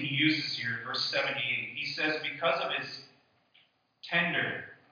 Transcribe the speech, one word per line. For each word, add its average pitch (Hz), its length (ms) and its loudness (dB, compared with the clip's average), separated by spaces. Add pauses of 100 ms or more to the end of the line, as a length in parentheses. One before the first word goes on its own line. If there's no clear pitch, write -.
he 139 120 -2
uses 151 440 4
here 117 220 -2
in 123 60 -10
verse 127 200 -2
seventy-eight. - 720 -2
He 135 80 -4
says, 156 360 0
"Because 151 380 0
of 135 120 -2 (100)
his - 180 -10 (1040)
tender 147 600 2 (260)